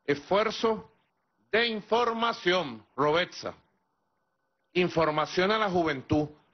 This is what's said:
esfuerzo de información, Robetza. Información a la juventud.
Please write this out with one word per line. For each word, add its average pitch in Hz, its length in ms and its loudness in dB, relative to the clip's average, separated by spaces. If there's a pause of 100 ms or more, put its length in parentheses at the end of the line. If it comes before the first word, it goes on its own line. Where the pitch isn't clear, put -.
esfuerzo 208 840 -2 (600)
de 233 160 2
información, 220 1160 0 (100)
Robetza. 147 580 0 (1200)
Información 165 800 2
a 220 60 2
la 208 120 0
juventud. 151 600 0 (240)